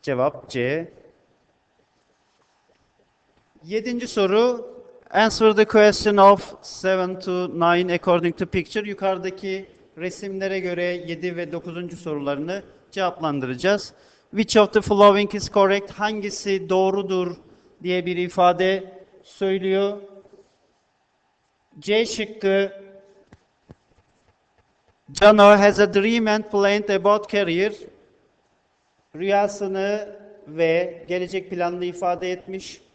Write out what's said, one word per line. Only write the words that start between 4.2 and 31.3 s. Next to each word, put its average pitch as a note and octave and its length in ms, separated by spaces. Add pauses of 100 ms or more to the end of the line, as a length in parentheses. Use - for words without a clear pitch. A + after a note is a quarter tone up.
"Answer A3 440
the G#3+ 100
question G#3 520
of G3 440
seven F#3 580
to F3+ 300
nine F3 440
according F3 440
to F#3 80
picture." G3+ 440
Yukarıdaki F#3+ 800 (280)
resimlere F#3+ 640
göre F3 240
yedi F3 540
ve E3+ 140
dokuzuncu E3+ 460
sorularını D3+ 680 (280)
cevaplandıracağız. D#3+ 1000 (380)
"Which G#3+ 260
of G#3 160
the G#3+ 80
following G3+ 540
is - 160
correct?" G3 400
Hangisi G3+ 800
doğrudur F#3 680 (480)
diye F3+ 220
bir F3 120
ifade F3+ 760 (300)
söylüyor. F#3+ 720 (1800)
C G#3 260
şıkkı, G3 760 (2250)
"Jano G#3 300
has G3+ 360
a G#3 140
dream A3 340
and G#3+ 160
planned G3+ 460
about G3+ 400
career." G3 440 (1400)
Rüyasını G3+ 1040 (280)
ve E3 600
gelecek F3+ 420